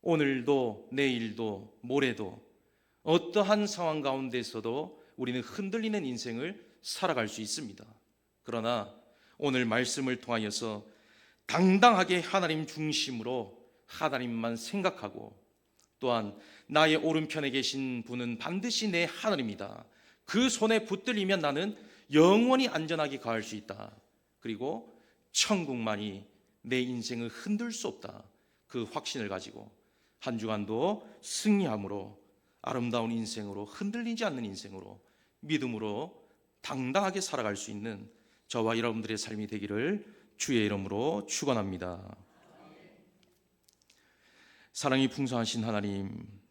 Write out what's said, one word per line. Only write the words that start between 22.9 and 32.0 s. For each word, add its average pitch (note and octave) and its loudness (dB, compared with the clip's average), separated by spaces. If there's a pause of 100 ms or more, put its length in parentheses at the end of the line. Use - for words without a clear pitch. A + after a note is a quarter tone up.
거할 A2+ -2
수 G#2+ -10
있다. - -12 (460)
그리고 B2+ -8 (320)
천국만이 A2 0 (380)
내 B2+ 0
인생을 A#2+ -4
흔들 G#3+ -4
수 - -8
없다." - -10 (420)
그 A#2+ -4
확신을 - -6
가지고 G2 -8 (480)
한 A#2 -4
주간도 A2 -2 (140)
승리함으로 G#2+ 0 (400)